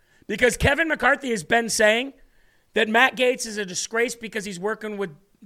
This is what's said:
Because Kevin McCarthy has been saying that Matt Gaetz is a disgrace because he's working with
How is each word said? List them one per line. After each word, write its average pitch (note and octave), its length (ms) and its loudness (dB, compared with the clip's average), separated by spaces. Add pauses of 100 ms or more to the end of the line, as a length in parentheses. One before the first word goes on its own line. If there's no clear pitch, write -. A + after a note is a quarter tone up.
(260)
Because A3 300 0
Kevin D4 320 2
McCarthy C#4 420 0
has G3 140 -2
been A#3 240 2
saying A3+ 460 2 (600)
that A3 140 2
Matt A#3 280 4
Gaetz B3+ 300 0
is G#3+ 100 -10
a G#3 80 -4
disgrace A3+ 500 -4
because G#3+ 300 -10
he's F#3+ 160 -10
working G#3+ 380 -6
with F#3+ 120 -6 (360)